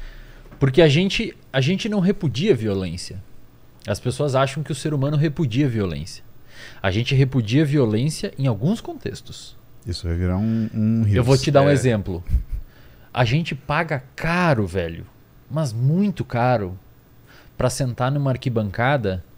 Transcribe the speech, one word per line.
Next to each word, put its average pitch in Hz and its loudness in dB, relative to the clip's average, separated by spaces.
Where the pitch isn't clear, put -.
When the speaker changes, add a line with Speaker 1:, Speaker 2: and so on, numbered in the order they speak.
Speaker 1:
Porque 135 4
a 160 10
gente, 185 0
a 135 2
gente 185 0
não 208 -2
repudia 175 2
violência. 98 -4
As 104 -2
pessoas 131 -2
acham 135 0
que - -6
o 127 -6
ser 151 -4
humano 147 0
repudia 147 0
violência. 90 -4
A 98 0
gente 120 0
repudia 131 4
violência 135 0
em 135 -2
alguns 131 0
contextos. - -12
Speaker 2:
Isso 90 -8
vai 85 -2
virar 90 0
um, 110 0
um 113 2
Speaker 1:
Eu 117 4
vou 131 4
Speaker 2:
rios. 131 2
Speaker 1:
te 156 -2
dar 139 6
um 143 6
Speaker 3:
É. 143 6
Speaker 1:
exemplo. 104 0
A 123 2
gente 147 0
paga 151 -4
caro, 160 2
velho, 85 -4
mas 135 -2
muito 147 0
caro, 113 0
pra 127 2
sentar 127 -2
numa 139 0
arquibancada 113 0